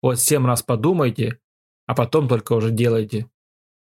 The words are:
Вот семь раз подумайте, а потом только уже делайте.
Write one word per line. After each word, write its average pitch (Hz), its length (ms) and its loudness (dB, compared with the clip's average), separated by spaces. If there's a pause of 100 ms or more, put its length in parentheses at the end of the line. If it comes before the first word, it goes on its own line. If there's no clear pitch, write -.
Вот 127 160 0
семь 135 280 2
раз 123 160 0
подумайте, 120 760 -2 (480)
а 123 80 -4
потом 131 340 2
только 120 240 0
уже 113 180 2
делайте. 110 600 -2 (640)